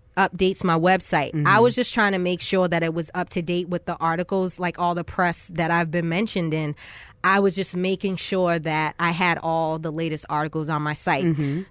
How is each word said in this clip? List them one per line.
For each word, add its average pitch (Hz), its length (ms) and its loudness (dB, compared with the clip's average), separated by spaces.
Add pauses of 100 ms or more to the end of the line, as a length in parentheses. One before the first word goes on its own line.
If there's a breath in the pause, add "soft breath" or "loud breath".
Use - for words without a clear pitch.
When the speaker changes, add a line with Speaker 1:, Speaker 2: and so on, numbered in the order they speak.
(180)
Speaker 1:
updates 185 460 2
my 170 140 4
website. 170 560 2
Speaker 2:
Mm-hmm. 151 140 2
Speaker 1:
I 196 120 6
was 240 160 6
just 247 180 -2
trying 208 200 2
to 190 40 0
make 180 240 -2
sure 185 260 2
that 170 160 2
it 165 120 0
was 165 180 -4
up 180 160 -4
to 180 140 -4
date 175 260 -2
with 175 160 -4
the 175 120 -4
articles, 175 640 -2
like, 175 200 -4
all 175 160 2
the 170 100 -4
press - 480 -2
that 165 180 0
I've 170 200 2
been 170 180 0
mentioned 170 440 0
in. 156 220 -2 (480 loud breath)
I 190 160 4
was 196 160 2
just 185 220 -4
making 190 400 -2
sure 180 420 0
that 156 400 -2
I 170 120 2
had 170 260 2
all 165 420 -2
the 160 120 -6
latest 156 380 -4
articles 151 380 -2
on 151 140 0
my 151 120 -2
site. 151 300 0
Speaker 2:
Mm-hmm. 151 480 0